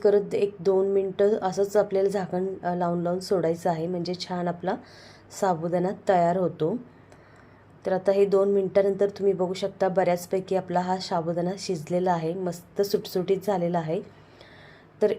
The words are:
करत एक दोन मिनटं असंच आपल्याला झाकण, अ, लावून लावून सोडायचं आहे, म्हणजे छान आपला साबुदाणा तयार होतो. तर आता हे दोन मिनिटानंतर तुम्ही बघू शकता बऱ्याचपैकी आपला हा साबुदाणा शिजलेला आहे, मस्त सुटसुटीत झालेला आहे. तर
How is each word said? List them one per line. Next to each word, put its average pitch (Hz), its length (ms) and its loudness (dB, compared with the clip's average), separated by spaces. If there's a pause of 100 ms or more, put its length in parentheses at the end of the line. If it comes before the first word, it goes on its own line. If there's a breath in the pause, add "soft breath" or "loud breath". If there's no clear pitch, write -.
करत 202 320 4
एक 202 260 0
दोन 190 260 2
मिनटं 196 560 2
असंच 196 340 0
आपल्याला 196 320 2
झाकण, 185 380 -2 (160)
अ, 175 120 -2
लावून 175 280 0
लावून 175 180 -2
सोडायचं 170 500 0
आहे, 160 160 -2
म्हणजे 180 280 -4
छान 175 340 -4
आपला 180 260 -4 (680 loud breath)
साबुदाणा 175 480 0 (200)
तयार 175 280 4
होतो. 175 400 0 (1080 soft breath)
तर 190 60 0
आता 185 200 2
हे 202 120 6
दोन 196 240 4
मिनिटानंतर 196 600 2
तुम्ही 196 240 0
बघू 180 220 -2
शकता 190 340 -2
बऱ्याचपैकी 185 680 0
आपला 180 240 0
हा 185 180 -2
साबुदाणा 175 600 -2
शिजलेला 180 540 -2
आहे, 165 220 -2
मस्त 180 480 -4
सुटसुटीत 190 540 0 (100)
झालेला 175 320 0
आहे. 165 240 -2 (1000 loud breath)
तर 208 160 4